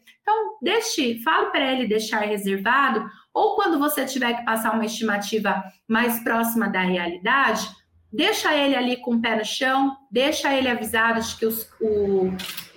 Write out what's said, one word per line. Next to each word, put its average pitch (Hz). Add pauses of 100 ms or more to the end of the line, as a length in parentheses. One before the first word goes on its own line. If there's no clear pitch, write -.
(220)
Então, 427
deixe, 285
fale 392
pra 277
ele 254
deixar 220
reservado, 208 (300)
ou 415
quando 370
você 285
tiver 247
que 233
passar 226
uma 220
estimativa 202 (240)
mais 226
próxima 226
da 185
realidade, 185 (420)
deixa 339
ele 277
ali 247
com 240
o 226
pé 226
no 220
chão, 262 (160)
deixa 277
ele 262
avisado 226
de -
que -
os, 226
o, 196 (440)